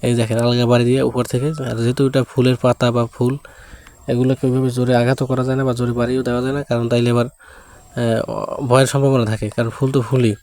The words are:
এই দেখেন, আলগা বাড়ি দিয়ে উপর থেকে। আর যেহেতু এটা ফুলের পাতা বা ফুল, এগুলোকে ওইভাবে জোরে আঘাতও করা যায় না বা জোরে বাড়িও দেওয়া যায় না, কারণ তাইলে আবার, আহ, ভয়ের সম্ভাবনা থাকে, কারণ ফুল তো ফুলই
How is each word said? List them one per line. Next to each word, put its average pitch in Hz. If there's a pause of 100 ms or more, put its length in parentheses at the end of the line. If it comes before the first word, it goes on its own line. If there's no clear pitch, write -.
এই 123
দেখেন, 113
আলগা 120
বাড়ি 120
দিয়ে 127
উপর 123
থেকে। 127
আর 135
যেহেতু 127
এটা 131
ফুলের 127
পাতা 123
বা 120
ফুল, 123 (720)
এগুলোকে 127
ওইভাবে 131
জোরে 123
আঘাতও 127
করা 127
যায় 131
না 135
বা 131
জোরে 120
বাড়িও 120
দেওয়া 123
যায় 131
না, 143
কারণ 117
তাইলে 120
আবার, 120
আহ, -
ভয়ের 127
সম্ভাবনা 135
থাকে, 107
কারণ 117
ফুল 135
তো 135
ফুলই 117